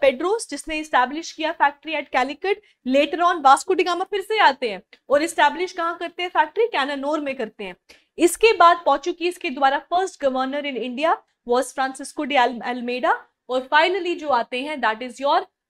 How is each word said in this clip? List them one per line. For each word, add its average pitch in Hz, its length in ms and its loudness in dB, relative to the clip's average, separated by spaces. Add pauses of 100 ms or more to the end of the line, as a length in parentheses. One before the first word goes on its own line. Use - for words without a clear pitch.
Pedros, 320 460 0
जिसने 311 300 -8
एस्टैब्लिश 302 520 -2
किया 311 200 -4
फैक्ट्री 294 420 -2
at 294 120 -4
Calicut। 285 500 -2 (320)
Later 294 320 2
on 349 220 0
वास्को 269 320 4
डिगामा 349 300 0
फिर 392 180 -6
से 440 180 -4
आते 269 320 2
हैं 185 120 -10 (260)
और 285 140 4
एस्टैब्लिश 330 480 0
कहाँ 339 260 -4
करते 349 260 -8
हैं 359 60 -4
फैक्ट्री? 349 360 0
कैनानोर 285 540 -2
में 277 160 -6
करते 214 280 -10
हैं। 180 120 -12 (420)
इसके 415 360 4
बाद 349 320 6
पोर्चुगीज 330 520 -2
के 339 120 -8
द्वारा 269 300 0
फर्स्ट 359 420 -4
गवर्नर 262 400 -2
in 277 160 -6
India 262 400 -2 (320)
was 247 260 0
Francisco 269 560 -6
de 254 160 4
Al-, 240 140 -6
Almeida 247 540 -2 (340)
और 254 240 -4
finally 349 420 2
जो 294 140 -8
आते 247 320 0
हैं, 302 160 -6
that 220 240 -2
is 254 200 -12
your 320 240 0 (240)